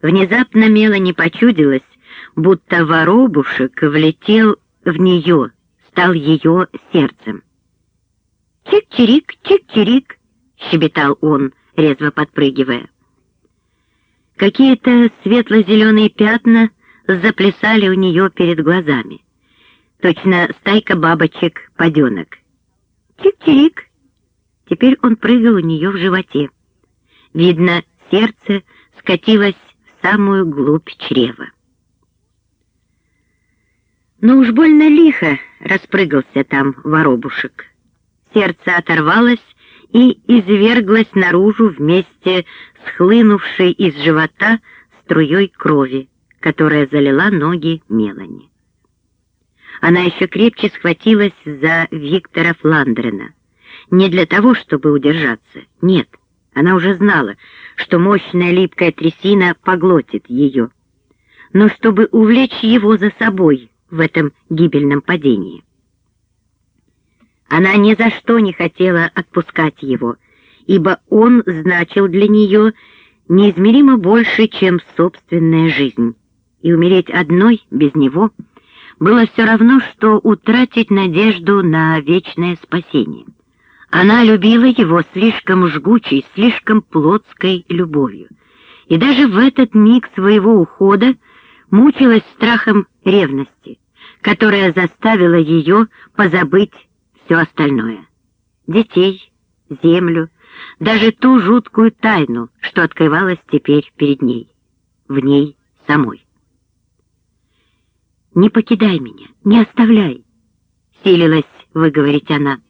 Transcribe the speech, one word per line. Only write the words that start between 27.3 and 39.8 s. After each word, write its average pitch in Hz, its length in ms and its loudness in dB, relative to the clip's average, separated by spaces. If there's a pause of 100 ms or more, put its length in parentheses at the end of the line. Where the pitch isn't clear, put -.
Видно, 170 480 0 (280)
сердце 202 520 -2 (360)
скатилось 202 640 -2 (240)
в - 220 -12
самую 196 400 0
глубь 147 420 -4
чрева. - 640 -6 (2750)
Но 247 160 6
уж 233 140 2
больно 311 360 4
лихо 294 500 2 (220)
распрыгался 156 840 -4
там 139 380 -4
воробушек. 135 840 -4 (680)
Сердце 185 420 -2
оторвалось 175 680 0 (480)